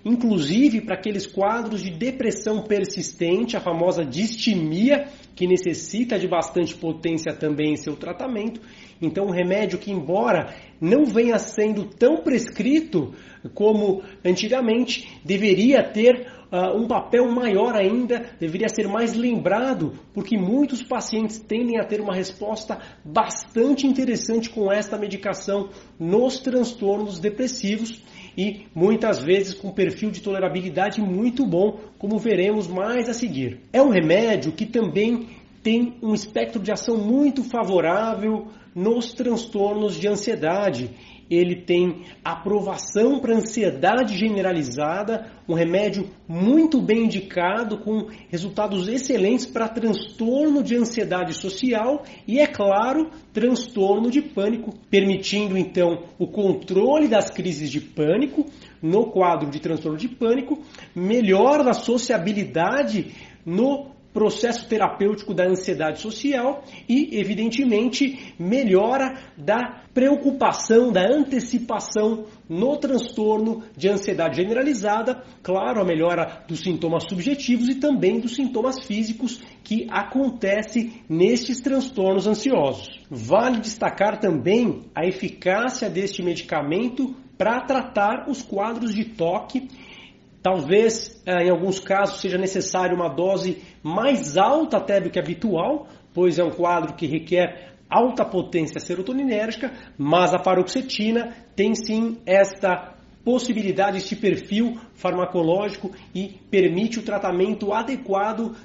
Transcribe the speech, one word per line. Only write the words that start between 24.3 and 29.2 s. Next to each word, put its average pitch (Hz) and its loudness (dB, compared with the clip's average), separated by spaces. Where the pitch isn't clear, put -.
com 196 0
esta 208 -2
medicação 196 -4
nos 220 2
transtornos 208 -2
depressivos 214 -4
e 202 -4
muitas 208 2